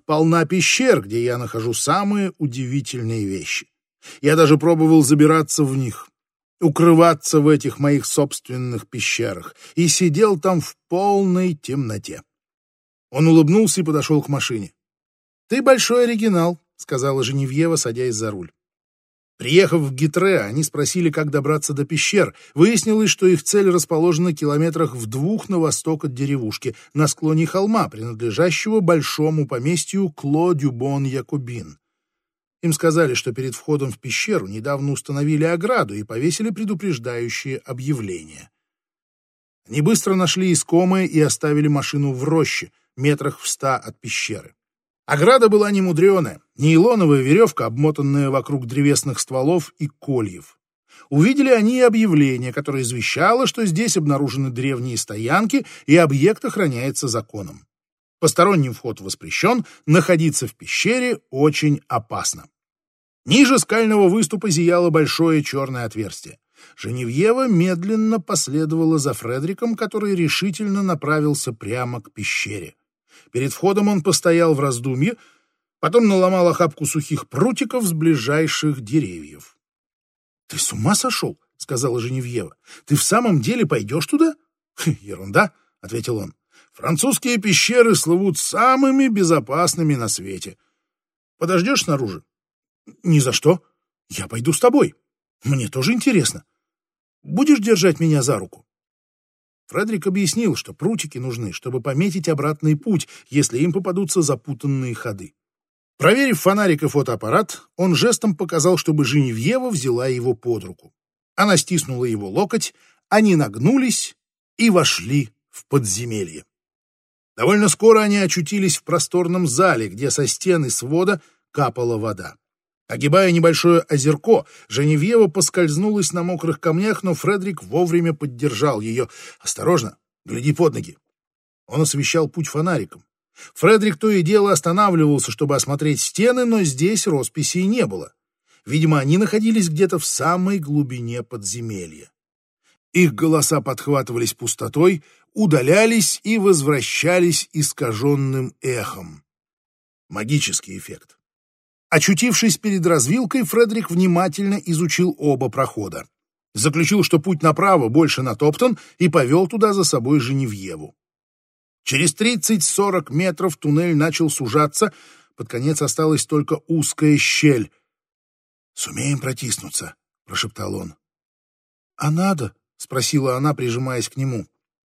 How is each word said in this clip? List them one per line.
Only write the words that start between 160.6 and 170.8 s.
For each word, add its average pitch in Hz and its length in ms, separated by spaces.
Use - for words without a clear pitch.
Через 147 300
тридцать-сорок 202 1000
метров 175 440
туннель 160 400
начал 156 340
сужаться, 147 640
под 117 100
конец 139 340
осталась 156 440
только 151 420
узкая 151 500
щель. 131 540
"Сумеем 135 460
протиснуться", - 760
прошептал 101 500
он. 87 200